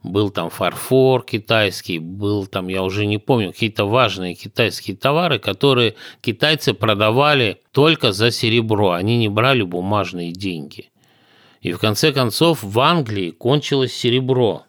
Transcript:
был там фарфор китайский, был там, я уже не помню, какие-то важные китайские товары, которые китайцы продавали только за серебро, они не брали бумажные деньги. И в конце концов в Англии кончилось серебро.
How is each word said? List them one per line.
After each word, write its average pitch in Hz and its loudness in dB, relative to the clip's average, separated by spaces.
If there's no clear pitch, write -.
был 98 0
там 85 -4
фарфор 127 2
китайский, 101 -2
был 98 -4
там, 92 -6
я 95 -4
уже 98 -2
не 104 -2
помню, 110 -2
какие-то 104 -2
важные 95 0
китайские 101 -4
товары, 147 0
которые 120 0
китайцы 143 -2
продавали 113 2
только 143 2
за 110 2
серебро, 110 2
они 101 0
не 113 2
брали 117 2
бумажные 90 -4
деньги. 87 -10
И 87 -4
в - -8
конце 110 0
концов 135 2
в 104 -2
Англии 117 0
кончилось 135 0
серебро. 123 0